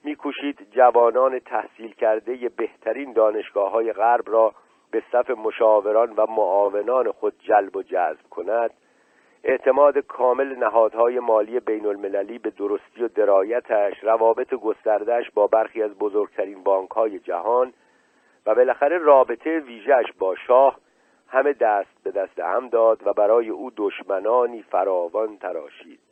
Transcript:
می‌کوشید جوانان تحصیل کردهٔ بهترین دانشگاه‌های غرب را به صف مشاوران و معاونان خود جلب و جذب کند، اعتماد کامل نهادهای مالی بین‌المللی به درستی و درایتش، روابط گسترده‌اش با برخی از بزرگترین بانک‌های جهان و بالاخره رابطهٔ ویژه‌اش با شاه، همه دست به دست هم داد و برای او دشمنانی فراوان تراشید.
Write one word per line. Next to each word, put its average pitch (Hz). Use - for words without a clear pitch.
می‌کوشید 143
جوانان 123
تحصیل 110
کردهٔ 117
بهترین 117
دانشگاه‌های 107
غرب 113
را 110
به 113
صف 123
مشاوران 110
و 110
معاونان 104
خود 104
جلب 101
و 95
جذب 85
کند، 110
اعتماد 135
کامل 131
نهادهای 117
مالی 113
بین‌المللی 104
به 110
درستی 101
و 117
درایتش، 101
روابط 113
گسترده‌اش 110
با 104
برخی 110
از 104
بزرگترین 98
بانک‌های 98
جهان 110
و 110
بالاخره 139
رابطهٔ 147
ویژه‌اش 120
با 95
شاه، 127
همه 139
دست 107
به 95
دست 95
هم 104
داد 113
و 101
برای 110
او 107
دشمنانی 107
فراوان 95
تراشید. 82